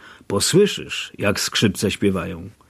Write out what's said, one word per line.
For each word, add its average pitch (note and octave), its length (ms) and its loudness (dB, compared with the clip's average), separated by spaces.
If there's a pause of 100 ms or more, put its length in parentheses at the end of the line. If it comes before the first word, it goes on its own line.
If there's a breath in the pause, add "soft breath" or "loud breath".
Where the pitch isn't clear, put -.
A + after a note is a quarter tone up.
(280 loud breath)
posłyszysz, - 880 0
jak G2+ 220 0
skrzypce - 520 0
śpiewają". F2+ 580 -2 (200 soft breath)